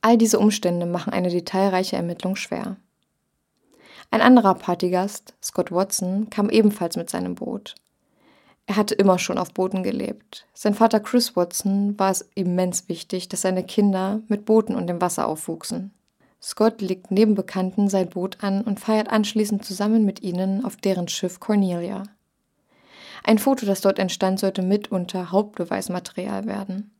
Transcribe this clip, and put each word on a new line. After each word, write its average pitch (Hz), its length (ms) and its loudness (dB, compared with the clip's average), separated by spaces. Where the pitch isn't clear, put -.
All 233 160 6
diese 220 200 4
Umstände 180 460 2
machen 175 300 -4
eine 180 160 0
detailreiche 185 640 0
Ermittlung 175 400 -4
schwer. 180 400 -8
Ein 220 100 0
anderer 220 340 8
Partygast, 185 800 -4
Scott - 300 -4
Watson, 190 560 -2
kam 202 220 0
ebenfalls 208 480 2
mit 170 100 -8
seinem 180 280 -6
Boot. - 380 -10
Er 196 100 -2
hatte 208 200 0
immer 196 220 6
schon - 200 -4
auf 180 140 -6
Booten 190 320 -2
gelebt. - 680 -8
Sein 208 220 0
Vater 220 240 4
Chris 240 380 0
Watson 196 600 0
war 196 120 2
es - 240 -4
immens 180 540 -2
wichtig, 180 400 -8
dass - 140 -6
seine 185 200 0
Kinder 196 640 0
mit 208 180 -2
Booten 220 300 4
und 175 160 -4
im 175 100 -2
Wasser 175 280 0
aufwuchsen. 165 640 -8
Scott - 380 0
legt 185 300 -6
neben 214 240 4
Bekannten 190 540 -2
sein 190 200 2
Boot 190 340 -8
an 196 200 0
und 196 180 -4
feiert 214 280 0
anschließend 214 560 0
zusammen 214 400 2
mit 196 180 -2
ihnen 190 420 -2
auf - 120 -6
deren 180 320 -2
Schiff - 300 -6
Cornelia. 190 640 0
Ein 220 160 4
Foto, 269 280 2
das 196 140 0
dort 196 180 2
entstand, 190 420 0
sollte 190 220 -2
mitunter 185 680 -2
Hauptbeweismaterial 190 1160 -4
werden. 202 540 -8